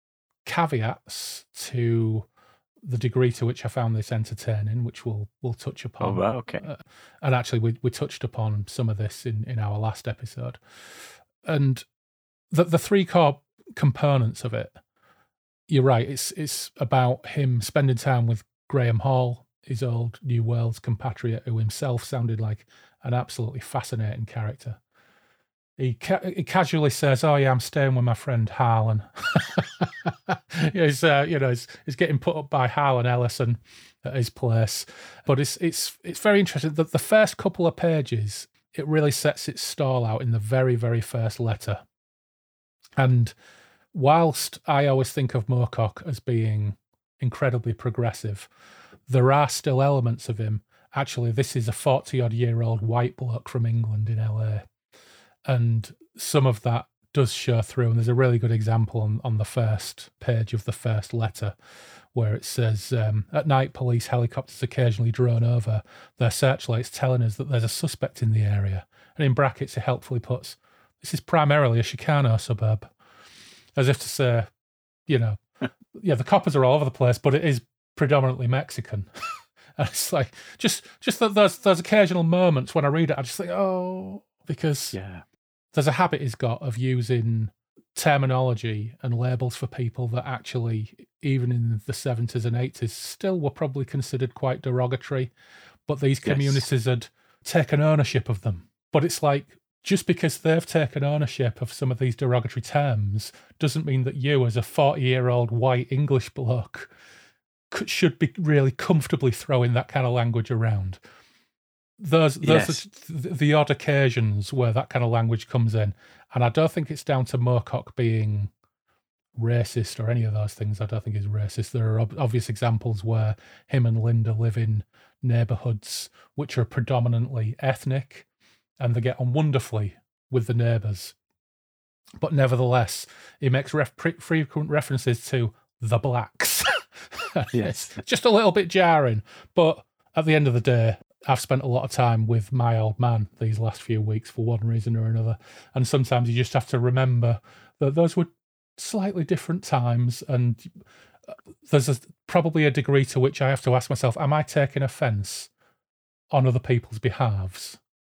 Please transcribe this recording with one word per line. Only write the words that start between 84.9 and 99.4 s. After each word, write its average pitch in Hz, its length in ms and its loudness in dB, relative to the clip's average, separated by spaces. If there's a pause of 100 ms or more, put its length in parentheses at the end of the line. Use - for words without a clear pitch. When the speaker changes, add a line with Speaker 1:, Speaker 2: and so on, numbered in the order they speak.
Speaker 2:
Yeah. 95 280 -12 (500)
Speaker 1:
there's 147 160 2
a 147 40 4
habit 165 280 0
he's 131 160 -6
got 120 260 -2
of 117 160 -6
using 117 720 0 (460)
terminology 127 1080 0
and 120 160 -4
labels 123 380 -2
for 131 100 -6
people 123 420 -6
that 127 200 -6
actually, 117 800 -6 (140)
even 135 280 0
in 117 360 0
the 135 60 -4
seventies 117 540 -4
and 117 80 -2
eighties, 123 380 -4
still - 480 -4
were 143 100 -2
probably 135 340 -4
considered 127 500 -4
quite 131 280 -2
derogatory, 127 720 -2 (560)
but 147 100 -4
these 135 260 2
Speaker 2:
Yes. - 80 0
Speaker 1:
communities 135 520 0
had 123 240 -2 (340)
taken 151 400 2
ownership 147 460 2
of 107 140 -4
them. 92 260 -6 (240)
But 147 120 4
it's - 200 -2
like, 143 220 2 (360)